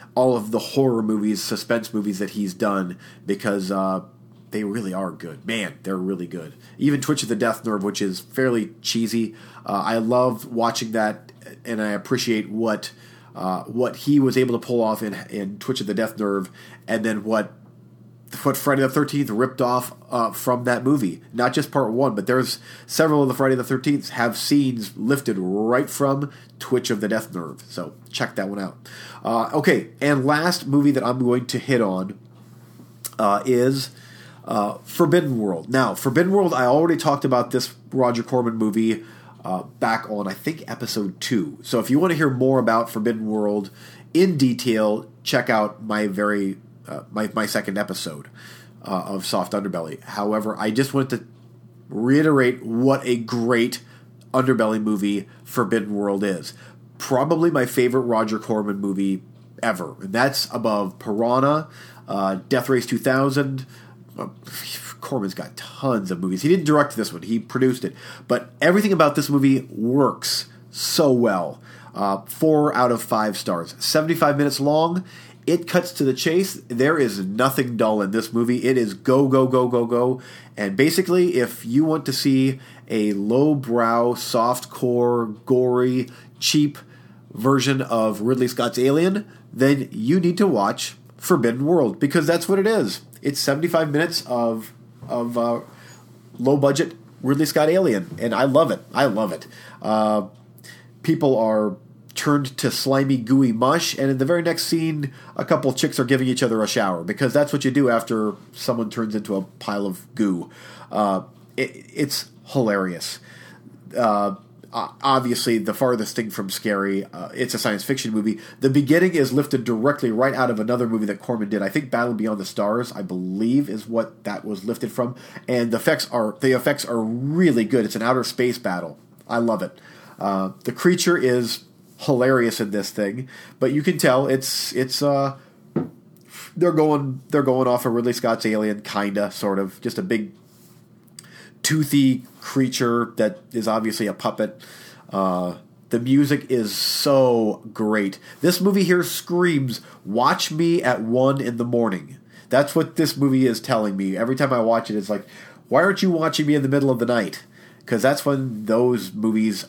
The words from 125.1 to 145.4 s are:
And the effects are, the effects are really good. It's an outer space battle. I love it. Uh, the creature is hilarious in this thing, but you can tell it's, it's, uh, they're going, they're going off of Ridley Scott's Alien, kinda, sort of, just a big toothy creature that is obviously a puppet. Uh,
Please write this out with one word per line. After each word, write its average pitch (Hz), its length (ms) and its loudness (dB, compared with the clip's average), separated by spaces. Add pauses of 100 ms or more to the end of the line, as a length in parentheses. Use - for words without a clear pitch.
And 120 220 0
the 113 80 0
effects - 320 0
are, 107 300 -2
the 131 140 4
effects 143 300 0
are 117 160 -2
really 127 640 2
good. 113 220 2
It's 104 100 -6
an 107 60 -6
outer 123 220 2
space 123 340 -2
battle. 87 400 -6 (300)
I 117 100 -2
love 113 240 0
it. - 180 -10 (400)
Uh, 95 340 -2 (100)
the 123 80 -4
creature 180 440 2
is 123 500 0 (360)
hilarious 123 600 2
in 104 80 -2
this 101 220 -4
thing, 110 360 -4 (320)
but 131 120 2
you 147 100 0
can 156 160 0
tell 135 300 4
it's, - 460 -2
it's, 131 280 -2
uh, 139 340 0 (1200)
they're 170 160 4
going, 147 580 2
they're 147 120 2
going 131 260 2
off 123 200 2
of 117 60 0
Ridley 120 200 0
Scott's 113 320 -2
Alien, 107 360 0
kinda, 101 500 -4
sort 98 260 -2
of, 95 240 -4
just - 160 -6
a 104 60 -2
big 104 280 -2 (1300)
toothy 143 600 2 (160)
creature 120 800 0
that 107 220 0 (120)
is 110 160 -4
obviously 110 380 -2
a 98 80 -2
puppet. - 480 -4 (500)
Uh, 90 440 -2 (340)